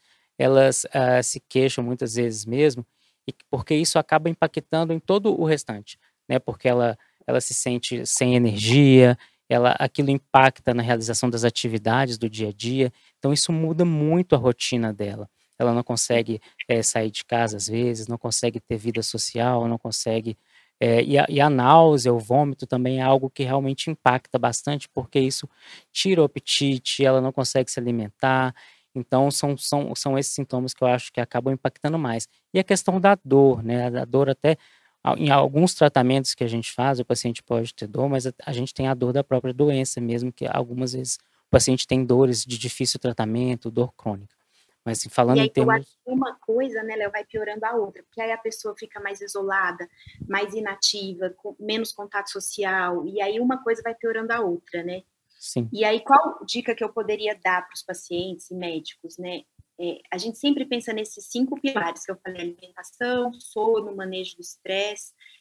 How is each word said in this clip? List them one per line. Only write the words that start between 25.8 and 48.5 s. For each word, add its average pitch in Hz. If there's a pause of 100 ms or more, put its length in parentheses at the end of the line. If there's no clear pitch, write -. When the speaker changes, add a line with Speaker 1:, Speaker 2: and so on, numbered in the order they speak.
Speaker 1:
tira 185
o 147
apetite, -
ela 131
não 131
consegue 131
se -
alimentar. 123 (400)
Então, 135
são, 143
são, 143
são 135
esses 139
sintomas 127
que -
eu 127
acho 123
que 120
acabam 123
impactando 147
mais. 117 (260)
E 190
a 190
questão 190
da 196
dor, 135
né? 120
A 123
dor 135
até, 151 (460)
a, 135
em 147
alguns 139
tratamentos 135
que -
a 120
gente 113
faz, 127
o 123
paciente 120
pode 117
ter 107
dor, 123
mas 131
a, 123 (120)
a -
gente 123
tem 131
a 135
dor 123
da 139
própria 127
doença 135
mesmo, 120
que -
algumas 127
vezes 127 (320)
o -
paciente 127
tem 131
dores 123
de 123
difícil 120
tratamento, 120
dor 120
crônica. 101 (500)
Mas, 113
assim, -
falando 123
Speaker 2:
E -
Speaker 1:
em -
Speaker 2:
aí, -
eu -
Speaker 1:
termos 220
Speaker 2:
acho - (180)
que 247
uma 262
coisa, 233
né, 220
Léo, 202
vai 208
piorando 214
a 233
outra, 202
porque -
aí 226
a 226
pessoa 220